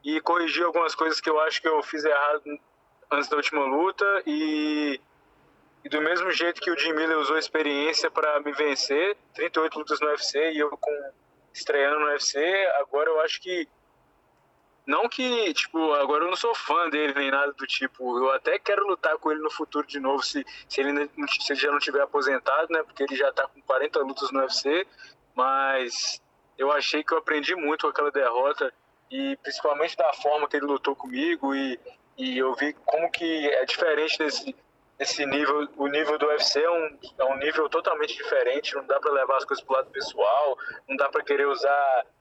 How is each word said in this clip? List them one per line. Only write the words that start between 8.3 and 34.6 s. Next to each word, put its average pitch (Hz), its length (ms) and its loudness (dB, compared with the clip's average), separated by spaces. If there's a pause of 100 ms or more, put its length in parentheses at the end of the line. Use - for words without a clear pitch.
me 147 140 -4
vencer, 147 640 0 (160)
trinta 160 260 -2
e 156 40 2
oito 156 160 -2
lutas 151 200 -4
no 151 80 0
U 147 40 2
F 147 120 -2
C 156 280 0
e 151 80 -4
eu 147 180 2
com, 143 340 -6 (400)
estreando 143 480 2
no 151 60 2
U 147 60 2
F 147 120 0
C, 180 560 2
agora 143 300 0
eu 160 100 2
acho 160 220 -2
que, 180 260 -6 (1160)
não 190 240 0
que, 240 440 -2
tipo, 156 400 0
agora 147 300 2
eu 175 60 0
não 185 60 -2
sou 226 200 0
fã 165 340 0
dele 147 240 0
nem 139 160 0
nada 143 220 2
do 135 160 -10
tipo, 123 520 -4
eu 131 120 4
até 151 260 2
quero 202 300 0
lutar 160 300 0
com 156 140 -2
ele 156 100 -2
no 156 100 -2
futuro 147 340 -4
de 147 140 -10
novo, 135 240 0
se, 143 220 -4 (220)
se - 120 -2
ele 285 140 0
não, 143 340 -4
se - 240 -2
ele 135 80 -2
já 143 120 2
não 143 80 2
tiver 139 220 0
aposentado, 139 680 0
né, 160 120 0
porque - 200 -6
ele 139 120 -4
já 135 180 2
tá 135 140 -2
com - 160 -20
quarenta 139 360 0
lutas 135 320 -4
no 135 80 0
U 135 40 2
F 131 100 -2
C, 165 340 0 (480)
mas 135 840 0 (360)
eu 139 140 2
achei 147 320 0
que - 100 0
eu 165 40 2
aprendi 156 380 0
muito 156 260 -2
com 160 80 0
aquela 147 220 0
derrota, 131 640 0 (380)
e 277 260 -4
principalmente 151 600 -2
da 160 160 2
forma 147 340 0
que - 80 -4
ele 143 100 0
lutou 139 300 -2
comigo, 269 600 -2
e, 269 240 -4 (380)
e 254 200 -4
eu 131 180 0
vi 147 180 -2 (120)
como 165 240 0
que 160 400 -2
é 131 160 2
diferente 156 540 0
desse, 143 360 -4 (420)